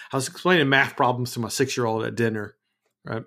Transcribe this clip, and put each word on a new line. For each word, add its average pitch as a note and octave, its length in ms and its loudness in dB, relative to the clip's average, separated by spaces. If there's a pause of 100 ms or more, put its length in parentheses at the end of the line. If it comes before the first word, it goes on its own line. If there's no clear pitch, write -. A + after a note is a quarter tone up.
(120)
I C3+ 60 -2
was B2+ 100 -2
explaining E3+ 420 2
math C3+ 260 4
problems B2 380 0
to B2 60 -6
my A2 100 -4
six-year-old A#2 540 0
at A2+ 120 -4
dinner, A2 400 -2 (500)
right? A2+ 220 -6